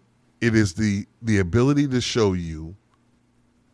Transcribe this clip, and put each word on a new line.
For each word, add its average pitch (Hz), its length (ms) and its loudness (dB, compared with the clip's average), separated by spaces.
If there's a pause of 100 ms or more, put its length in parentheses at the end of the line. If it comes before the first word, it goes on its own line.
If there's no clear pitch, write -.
(400)
it 117 140 2
is 107 200 2
the, 104 320 -2 (160)
the 113 160 2
ability 127 500 2
to 127 120 -2
show 110 340 0
you 82 420 -8 (960)